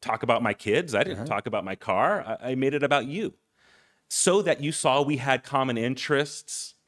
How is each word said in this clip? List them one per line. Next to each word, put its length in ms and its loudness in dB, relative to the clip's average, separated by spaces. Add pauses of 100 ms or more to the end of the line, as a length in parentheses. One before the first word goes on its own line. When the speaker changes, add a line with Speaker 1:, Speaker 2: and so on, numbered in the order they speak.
Speaker 1:
talk 220 -4
about 220 4
my 100 2
kids. 400 0
I 80 4
didn't 160 -4
Speaker 2:
Uh-huh. 80 -6
Speaker 1:
talk 200 -2
about 180 -4
my 100 -6
car. 680 0
I, 120 -4
I 20 -2
made 180 0
it 120 0
about 220 2
you." 280 -6 (760)
So 340 2
that 200 0
you 80 -2
saw 320 2
we 140 0
had 260 0
common 340 0
interests, 1000 -2 (140)